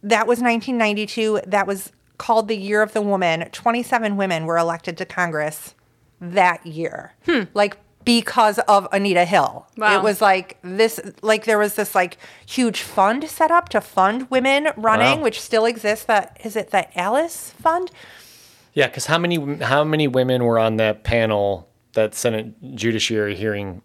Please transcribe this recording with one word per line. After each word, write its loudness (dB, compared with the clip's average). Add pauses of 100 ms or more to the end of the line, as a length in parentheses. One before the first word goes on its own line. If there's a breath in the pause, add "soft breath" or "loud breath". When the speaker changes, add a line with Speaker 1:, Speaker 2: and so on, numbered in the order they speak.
Speaker 1:
That 2
was 2
nineteen 0
ninety-two. -2
That 0
was -6 (260)
called 0
the -2
Year 0
of -2
the 0
Woman. 0
Twenty-seven -2
women -2
were 0
elected -2
to -6
Congress -6 (460)
that 0
year. -8 (100)
Speaker 2:
Hmm. 2 (120)
Speaker 1:
Like, 2 (260)
because 2
of 4
Anita 2
Hill. 0 (100)
Speaker 2:
Wow. 2
Speaker 1:
It 2
was 2
like 2
this, 0 (200)
like, 0
there 4
was 0
this, -4
like, 0 (300 loud breath)
huge -2
fund 0
set 0
up 2
to 0
fund 0
women 2
running, 2
Speaker 3:
Wow. -6
Speaker 1:
which -2
still 0
exists. -4
The, 0 (160)
is -10
it -6
the -2
Alice -4
Fund? 0 (840 loud breath)
Speaker 3:
Yeah, 2
'cause -8
how 2
many, -2
how 0
many 0
women 0
were 2
on 2
that 0
panel, 0 (260)
that 0
Senate -4 (220)
Judiciary -2
Hearing -6